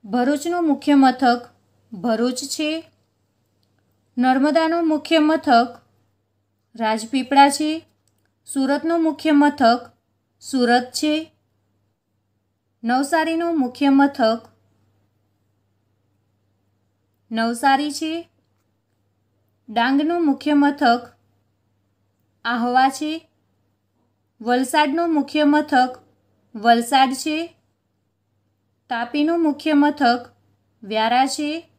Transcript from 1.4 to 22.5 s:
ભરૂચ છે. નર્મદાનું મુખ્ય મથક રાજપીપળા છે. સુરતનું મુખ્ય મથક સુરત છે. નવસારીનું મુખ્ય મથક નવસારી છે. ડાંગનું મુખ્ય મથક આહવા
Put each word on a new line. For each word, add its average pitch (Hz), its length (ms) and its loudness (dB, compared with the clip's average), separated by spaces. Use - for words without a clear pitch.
ભરૂચ 226 420 -4
છે. 311 480 -8
નર્મદાનું 302 720 0
મુખ્ય 311 320 0
મથક 302 600 2
રાજપીપળા 247 760 0
છે. 311 360 -6
સુરતનું 294 580 -2
મુખ્ય 311 280 -4
મથક 285 600 2
સુરત 247 540 0
છે. 302 380 -4
નવસારીનું 320 760 -2
મુખ્ય 254 300 0
મથક 269 600 2
નવસારી 254 600 0
છે. 320 380 -8
ડાંગનું 277 560 0
મુખ્ય 285 280 -2
મથક 285 480 2
આહવા 247 440 2